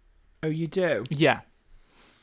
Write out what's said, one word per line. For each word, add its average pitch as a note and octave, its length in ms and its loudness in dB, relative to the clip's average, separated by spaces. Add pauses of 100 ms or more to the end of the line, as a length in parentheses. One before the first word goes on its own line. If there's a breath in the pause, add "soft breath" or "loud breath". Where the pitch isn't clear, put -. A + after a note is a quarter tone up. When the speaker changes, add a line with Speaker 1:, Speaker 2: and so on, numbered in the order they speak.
(440)
Speaker 1:
Oh, D#3+ 40 -4
you D#3+ 200 -4
do? D3+ 420 0
Speaker 2:
Yeah. C#3 320 2 (800 soft breath)